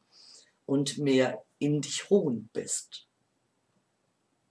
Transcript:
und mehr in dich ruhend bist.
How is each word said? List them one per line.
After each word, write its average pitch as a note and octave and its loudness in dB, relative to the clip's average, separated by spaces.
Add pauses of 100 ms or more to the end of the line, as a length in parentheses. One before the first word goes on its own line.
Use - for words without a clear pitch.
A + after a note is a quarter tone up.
(680)
und C#3 0
mehr C3 2 (160)
in D3 0
dich - -6
ruhend C#3+ 2
bist. - -8 (1400)